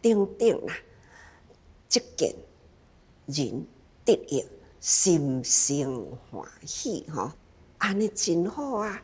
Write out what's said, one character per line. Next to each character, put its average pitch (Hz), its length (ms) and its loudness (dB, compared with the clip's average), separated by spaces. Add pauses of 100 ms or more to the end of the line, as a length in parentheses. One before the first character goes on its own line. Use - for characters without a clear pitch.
等 208 260 6 (100)
等 - 300 2
啦， - 80 -6 (1120)
即 - 120 2 (160)
件 - 180 0 (920)
人 139 400 -4 (380)
得 240 80 6 (160)
益， 135 160 -2 (340)
心 143 640 2
生 131 760 0 (140)
欢 - 180 -12 (160)
喜 - 480 -6
吼。 107 200 -6 (460)
安 196 200 0
尼 214 100 2
真 175 420 0
好 277 260 -6
啊！ 208 280 -4